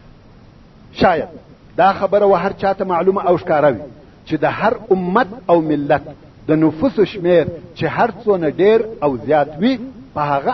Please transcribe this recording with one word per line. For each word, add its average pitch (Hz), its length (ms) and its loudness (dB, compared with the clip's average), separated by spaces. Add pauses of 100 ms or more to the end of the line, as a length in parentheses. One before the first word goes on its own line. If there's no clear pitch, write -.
(1000)
شاید 165 300 0 (480)
دا 180 160 4
خبره 202 320 0
و 196 100 4
هر 180 260 -2
چاته 196 240 -2
معلومه 185 420 0
او 185 100 2
ښکاره 151 360 2
وي 98 100 -10 (440)
چې 156 160 -4
د - 20 2
هر 156 280 0 (180)
امت 185 360 0 (220)
او 175 120 4
ملت 147 440 -2 (420)
د 151 40 2 (120)
نفوسو 160 420 2
شمیر 175 400 2 (300)
چې 160 100 -6 (120)
هر 226 120 2 (140)
څونه 185 240 0 (140)
ډېر 214 180 6 (240)
او 139 140 0
زیات 143 320 0 (100)
وي، 254 160 0 (400)
په 151 60 -4
هغه 147 320 -2